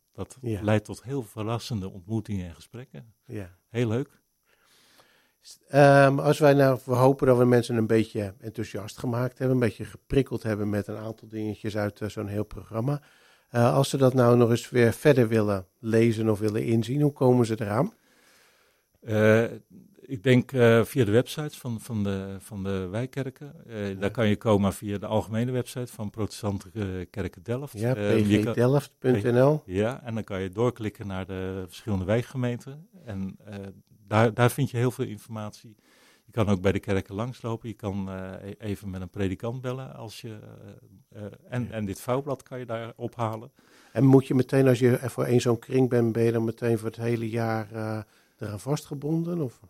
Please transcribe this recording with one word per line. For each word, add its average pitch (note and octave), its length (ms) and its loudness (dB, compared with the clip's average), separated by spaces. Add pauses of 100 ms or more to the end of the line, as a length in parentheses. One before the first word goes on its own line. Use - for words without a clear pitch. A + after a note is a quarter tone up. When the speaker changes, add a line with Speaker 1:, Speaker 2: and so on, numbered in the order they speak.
(120)
Speaker 1:
dat - 300 -12
Speaker 2:
Ja. A2 220 -4
Speaker 1:
leidt G#2+ 220 2
tot - 180 -14
heel C3 200 -6
verrassende G#2+ 640 -6
ontmoetingen G2 580 -8
en E2 80 -16
gesprekken. B2 580 -20 (120)
Speaker 2:
Ja. F#2+ 320 -14 (120)
Speaker 1:
Heel A#2+ 180 -2
leuk. A#2 360 -4 (1160)
Speaker 2:
S-, - 260 -20
ehm, C#3 520 8
als D3 200 2
wij C#3+ 140 8
nou, C3+ 320 4
we B2+ 80 -2
hopen C3+ 340 4
dat B2 100 6
we B2 80 6
mensen A#2+ 300 4
een A2 120 2
beetje G#2+ 520 0
enthousiast G#2+ 580 -12
gemaakt B2 400 -4
hebben, C3 200 0
een B2 60 2
beetje G#2+ 220 -2
geprikkeld - 580 -4
hebben G#2+ 260 -2
met G2+ 180 -2
een G#2+ 100 -10
aantal A2 300 -12
dingetjes G#2+ 500 -6
uit, G#2 240 -4
eh, G#2+ 80 -6
zo'n G#2 180 -8
heel G#2 180 -4
programma. A2+ 560 -6 (480)
Eh, A#2+ 240 2
als C#3 160 2
ze C#3+ 80 -4
dat C3 160 4
nou A#2+ 240 6
nog A#2 120 6
eens A#2+ 200 -2
weer A#2 240 4
verder C3 340 4
willen G#2 400 0 (120)
lezen A2+ 500 2
of G#2 100 2
willen A2 260 -2
inzien, A#2 360 0
hoe C#3+ 120 2
komen B2 320 4
ze A2 160 -2
eraan? A2 320 -2 (1080)
Speaker 1:
Eh, A2 420 4 (580)
ik G2 220 -12
denk, B2+ 280 4
eh, A#2 320 6
via B2 220 0
de G2+ 60 -2
websites C#3 460 0
van, A#2 240 -8
van G#2+ 220 -4
de, G2 360 -6
van G2 240 -12
de F#2+ 280 -4
wijkkerken. C3 640 -8 (140)
Eh, G#2 220 -8
Speaker 2:
Ja. F#2+ 100 -8
Speaker 1:
daar G2+ 120 -2
kan A2 160 0
je G#2 80 2
komen G2 380 2
via G2+ 240 -8
de F#2+ 80 -10
algemene A2 460 -2
website B2 420 -8
van G#2 160 -10
Protestante, G2+ 640 -6
eh, F#2 360 -6
Kerken F#2 340 -10
Delft. B2 360 -8
Speaker 2:
Ja, A#2+ 160 0
Speaker 1:
Eh, G#2 340 0
je G#2+ 100 6
kan A2+ 140 -2
Speaker 2:
P - 20 -4
G A2 40 -4
delft C3+ 400 2
punt A#2+ 240 2
N A#2+ 180 2
L. D3 240 4
Speaker 1:
Ja, A2 380 -2
en A#2 100 -10
dan A2 100 -6
kan F#2+ 180 -6
je F#2+ 80 -6
doorklikken G#2+ 580 -4
naar F#2+ 180 -8
de F#2+ 420 -8
verschillende F#2 380 -6
wijkgemeenten. B2 840 -4 (180)
En, F#2+ 300 -8 (100)
eh, G#2 100 -16 (520)
daar, A2 260 4
daar A#2+ 180 2
vind C3+ 200 -2
je B2 60 -6
heel B2 140 0
veel B2+ 140 -6
informatie. G#2+ 720 -14 (500)
Je - 60 -20
kan A2 180 0
ook F#2+ 120 0
bij F#2+ 100 2
de F#2+ 80 0
kerken G2 360 -4
langslopen. A#2 540 -8
Je G#2 60 -12
kan, G2 340 -6
eh, F#2+ 400 -12
e-, G2+ 80 -14
even G2+ 320 -8
met F#2 120 -10
een F2+ 80 -12
predikant G2+ 520 -6
bellen C3 340 -10
als A#2 260 -16
je, A2 160 -14 (720)
eh, G#2 160 -16
eh, G2+ 60 -12 (180)
en, B2 140 -4
Speaker 2:
Ja. F#2+ 80 -8
Speaker 1:
en A2 140 -6
dit G2 160 -6
vouwblad C3+ 420 -4
kan C3 160 -14
je B2+ 60 -12
daar A2+ 300 -10
ophalen. A2+ 560 -6 (420)
Speaker 2:
En B2 120 2
moet C3+ 220 8
je D#3 80 -2
meteen, C3+ 320 2
als B2 120 4
je B2 180 4
er A#2+ 120 -6
voor - 160 -6
één B2 160 2
zo'n A#2 180 0
kring C3 300 0
bent, A#2 220 2
ben A#2 120 2
je A#2 80 4
dan A2+ 120 0
meteen A#2 340 -2
voor G#2+ 100 -6
het A2 100 -10
hele A2+ 320 -4
jaar, A2 420 -4
eh, A2 280 -6 (380)
eraan G#2 220 -10
vastgebonden? D#3 840 -6
Of? B2 180 -8 (100)